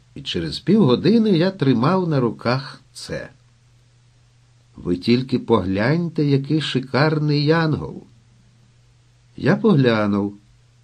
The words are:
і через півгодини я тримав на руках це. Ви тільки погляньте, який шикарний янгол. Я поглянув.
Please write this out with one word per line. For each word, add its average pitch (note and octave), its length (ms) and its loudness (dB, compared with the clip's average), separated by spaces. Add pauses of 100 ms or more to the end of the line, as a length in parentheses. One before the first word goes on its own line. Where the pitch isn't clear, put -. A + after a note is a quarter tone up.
(140)
і C#3 80 -16
через E2 360 -8
півгодини F#3+ 720 2
я F3 200 2
тримав D#3+ 580 0
на D3 120 0
руках A#2+ 640 -4 (100)
це. - 360 -12 (1600)
Ви F2+ 120 -2
тільки B2+ 420 0
погляньте, A#2 880 -2
який C#3+ 360 0
шикарний D3 840 0
янгол. D#3 580 -2 (1300)
Я - 200 0
поглянув. G#2+ 760 2 (500)